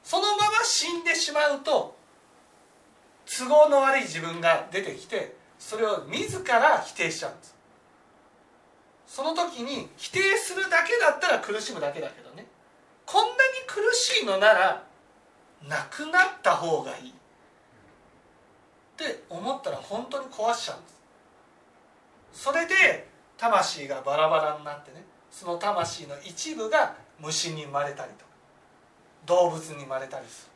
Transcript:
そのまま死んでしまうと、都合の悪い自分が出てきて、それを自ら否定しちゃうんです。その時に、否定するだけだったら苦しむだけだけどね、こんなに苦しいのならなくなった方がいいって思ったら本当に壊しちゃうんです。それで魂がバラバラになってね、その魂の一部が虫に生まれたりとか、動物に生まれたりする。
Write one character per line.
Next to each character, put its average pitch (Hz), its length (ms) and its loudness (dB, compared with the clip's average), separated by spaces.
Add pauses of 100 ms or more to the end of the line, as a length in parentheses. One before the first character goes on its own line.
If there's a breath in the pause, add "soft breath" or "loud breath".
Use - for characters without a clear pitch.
そ 359 160 0
の 415 160 2
ま 415 160 2
ま 440 120 2
死 320 280 0
ん 339 120 -6
で 339 100 2
し - 180 -2
ま 294 240 2
う - 60 -12
と、 - 340 0 (1300)
都 254 220 -6
合 302 220 10
の 277 120 6
悪 269 180 4
い - 20 0
自 160 180 -8
分 165 220 -6
が 165 300 4
出 190 100 -4
て - 120 -8
き - 120 -16
て、 - 300 -8 (240)
そ - 180 -10
れ 226 80 2
を 196 220 -2
自 - 360 -6
ら 277 380 4
否 - 120 -14
定 165 180 -4
し - 80 -10
ち - 40 -8
ゃ 135 60 -8
う - 40 -12
ん - 40 -20
で - 60 -20
す。 - 120 -20 (1500)
そ 269 160 -10
の 330 120 -2
時 339 260 -4
に、 254 360 -8
否 - 120 -12
定 392 280 2
す 370 180 -4
る 381 140 -2
だ 339 140 4
け 466 140 0
だ 320 140 4
っ 285 80 -6
た 359 100 0
ら 240 100 2
苦 208 220 -6
し 262 120 -10
む 175 60 -10
だ 143 120 -4
け 147 100 -10
だ - 80 -8
け - 120 -18
ど - 100 -20
ね、 - 160 -20 (580)
こ 403 160 4
ん 466 40 4
な 480 40 -4
に 494 60 -8 (320)
苦 415 140 -6 (120)
し 480 300 0
い - 20 -4
の 190 140 0
な 208 140 8
ら 185 300 2 (840)
な 151 220 -6
く 302 180 -10
な 359 180 4
っ - 160 -8
た 170 140 4
方 160 280 -2
が - 140 -10
い 127 100 -16
い - 20 -16
っ - 40 -20 (1800)
て 277 320 -8
思 202 260 -6
っ - 60 -12
た - 80 -6
ら - 80 -6
本 240 320 -8
当 277 100 -6
に 262 80 -8
壊 233 280 -2
し - 100 -8
ち - 40 -8
ゃ - 60 -10
う - 40 -20
ん - 20 -20
で - 80 -20
す。 - 1500 -20
そ 269 80 0
れ 330 160 0
で 370 400 2 (300)
魂 185 500 0
が 135 140 -6
バ 139 160 0
ラ 156 120 4
バ 160 80 4
ラ 151 200 0
に 147 80 -16
な 147 80 -8
っ 147 100 -14
て 135 80 -20
ね、 165 120 -20 (280)
そ - 140 -18
の 175 120 -4
魂 190 500 -2
の 143 160 -12
一 311 320 -10
部 220 140 -6
が - 260 2 (240)
虫 160 320 -4
に 156 120 -10
生 139 80 -14
ま 143 120 -2
れ 143 100 -6
た 113 120 -12
り - 80 -18
と - 60 -20
か、 - 60 -20 (1000)
動 175 260 4
物 156 180 -8
に 143 140 -14
生 - 20 -14
ま 131 140 -6
れ 135 80 -10
た 135 120 -12
り 120 80 -16
す - 180 -20
る。 - 100 -20